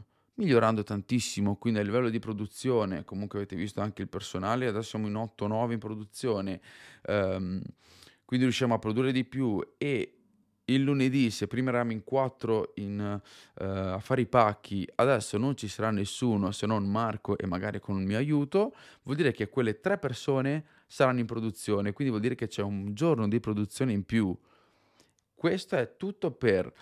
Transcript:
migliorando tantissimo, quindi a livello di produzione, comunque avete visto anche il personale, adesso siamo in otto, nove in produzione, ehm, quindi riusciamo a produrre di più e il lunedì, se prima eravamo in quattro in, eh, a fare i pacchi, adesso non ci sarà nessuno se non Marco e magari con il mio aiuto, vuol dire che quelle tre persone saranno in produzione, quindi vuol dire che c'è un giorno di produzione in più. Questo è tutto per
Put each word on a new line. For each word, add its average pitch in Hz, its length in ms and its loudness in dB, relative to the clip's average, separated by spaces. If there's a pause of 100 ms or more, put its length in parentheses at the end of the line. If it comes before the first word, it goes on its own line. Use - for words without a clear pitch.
(360)
migliorando 113 480 4
tantissimo, 101 720 0
quindi 113 240 0
a 104 40 2
livello 117 260 0
di 113 100 -2
produzione, 104 840 -2
comunque 98 360 -8
avete 98 160 -8
visto 101 260 -4
anche 101 220 -4
il 95 40 -8
personale, 107 600 -4
adesso 110 220 -4
siamo 107 180 -4
in 104 80 -4
otto, 107 320 -6
nove 113 260 -2
in 113 60 -4
produzione, 107 840 -4 (420)
ehm, 95 580 0 (640)
quindi 127 200 2
riusciamo 120 300 2
a 110 40 4
produrre 120 320 0
di 127 120 2
più 117 360 -2 (180)
e 135 400 -2 (520)
il 131 120 6
lunedì, 135 500 4
se 101 160 -4
prima 127 220 -2
eravamo 120 240 0
in 110 100 -6
quattro 123 720 0
in, 101 240 -4
eh, - 680 -8
a 95 340 -2
fare 127 220 0
i 113 40 2
pacchi, 104 680 2
adesso 120 420 2
non 127 180 0
ci 110 120 -8
sarà 110 240 -2
nessuno 104 600 0
se - 140 -6
non 104 240 0
Marco 110 480 -2
e - 80 -6
magari 95 340 -4
con 98 200 -4
il 95 60 0
mio 101 120 0
aiuto, 147 560 2 (300)
vuol 165 120 -4
dire 147 160 2
che 107 180 -2
quelle 110 300 0
tre 190 180 0
persone 139 680 -2 (200)
saranno 127 340 2
in 117 60 0
produzione, 107 680 -2
quindi 135 180 -2
vuol 110 100 0
dire 123 140 0
che 117 120 -6
c'è - 160 -4
un 101 300 -4
giorno 123 340 2
di 110 120 2
produzione 107 540 -2
in 101 100 0
più. 101 340 0 (960)
Questo 185 440 0
è 120 180 0
tutto 185 360 -4
per 101 500 2